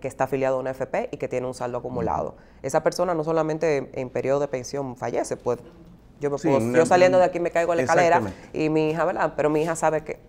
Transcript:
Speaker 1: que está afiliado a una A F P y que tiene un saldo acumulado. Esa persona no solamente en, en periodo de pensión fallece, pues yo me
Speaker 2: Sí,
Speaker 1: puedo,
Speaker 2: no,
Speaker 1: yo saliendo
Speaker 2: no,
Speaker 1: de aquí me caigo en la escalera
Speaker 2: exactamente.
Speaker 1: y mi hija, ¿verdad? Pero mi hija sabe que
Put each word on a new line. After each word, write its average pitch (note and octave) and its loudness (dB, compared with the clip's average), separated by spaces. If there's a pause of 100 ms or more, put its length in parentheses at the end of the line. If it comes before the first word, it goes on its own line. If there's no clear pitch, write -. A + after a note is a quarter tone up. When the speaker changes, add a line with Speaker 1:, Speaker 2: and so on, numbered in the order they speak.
Speaker 1:
que C3+ -6
está C3+ -2
afiliado C3 0
a B2+ -2
una C3 -6
A - -4
F C3 -6
P G#3 -4
y C#3 -10
que C3+ -4
tiene B2+ -4
un B2+ -6
saldo B2 -6
acumulado. A2+ -4 (260)
Esa D#3 0
persona F3 0
no D#3 -2
solamente D#3 0
en, C3+ -4
en B2+ -8
periodo C3 0
de C#3+ -4
pensión C3 -6
fallece, B2 -4
pues A#2+ -4 (600)
yo C#3+ -2
me C#3+ -4
Speaker 2:
Sí, D#3+ 0
Speaker 1:
puedo, C3+ 4
Speaker 2:
no, A#2+ 2
Speaker 1:
yo B2 6
saliendo F#3 6
Speaker 2:
no, - 8
Speaker 1:
de F3+ 6
aquí F3 -2
me E3+ -2
caigo E3+ 0
en - -2
la E3+ 0
escalera E3+ 4
Speaker 2:
exactamente. - -4
Speaker 1:
y D#3 0
mi D#3 2
hija, D#3+ 0
¿verdad? F3+ -2
Pero D3 2
mi D3+ 2
hija E3 -2
sabe D#3 0
que - -10 (100)